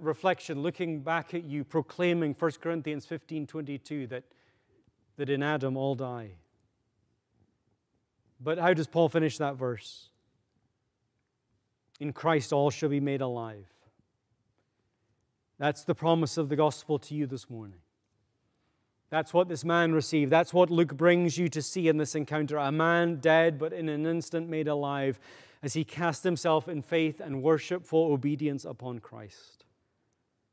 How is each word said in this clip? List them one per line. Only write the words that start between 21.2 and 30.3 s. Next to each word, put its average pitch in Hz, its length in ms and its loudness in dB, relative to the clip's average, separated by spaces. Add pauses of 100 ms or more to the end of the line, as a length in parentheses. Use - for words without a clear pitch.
you 170 100 2
to 147 140 -4
see 170 260 0
in 156 80 4
this 151 180 -2
encounter. 151 440 -2
A 139 120 0
man 165 500 2
dead, 160 380 6
but 160 140 -4
in 170 160 -6
an 151 160 -2
instant 165 460 -4
made 156 180 -2
alive 143 500 -2 (440)
as 143 100 -6
he 160 100 -2
cast 165 420 -4
himself 160 440 2
in 147 140 -6
faith 160 380 0
and 139 220 -6
worshipful 160 720 2
obedience 143 540 -2
upon 123 320 -10
Christ. - 680 -20 (880)